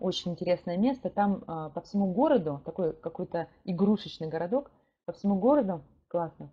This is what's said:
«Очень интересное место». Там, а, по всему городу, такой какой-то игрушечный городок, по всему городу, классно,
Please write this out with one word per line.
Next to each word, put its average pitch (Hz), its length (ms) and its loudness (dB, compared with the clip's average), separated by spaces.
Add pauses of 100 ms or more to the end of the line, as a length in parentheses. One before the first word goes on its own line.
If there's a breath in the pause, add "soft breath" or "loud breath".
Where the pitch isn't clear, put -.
«Очень 180 320 -2
интересное 175 440 -2
место». 254 320 0
Там, 202 380 0
а, 160 220 -6
по 147 120 -10
всему 202 300 0
городу, 180 540 2
такой 160 280 -2
какой-то 170 540 -6 (160)
игрушечный 190 640 0
городок, 175 440 -2 (340)
по 175 80 -8
всему 202 260 0
городу, 202 420 4 (280)
классно, 160 440 -4